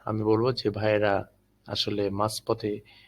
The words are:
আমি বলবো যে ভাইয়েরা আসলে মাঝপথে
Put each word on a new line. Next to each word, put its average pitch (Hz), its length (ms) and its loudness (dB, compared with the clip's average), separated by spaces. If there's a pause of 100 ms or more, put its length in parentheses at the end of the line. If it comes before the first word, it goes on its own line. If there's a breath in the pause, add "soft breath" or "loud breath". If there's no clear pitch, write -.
আমি 110 180 -2
বলবো 110 300 4
যে 110 180 -2
ভাইয়েরা 104 580 2 (380)
আসলে 104 440 -2
মাঝপথে 107 720 -2 (280 soft breath)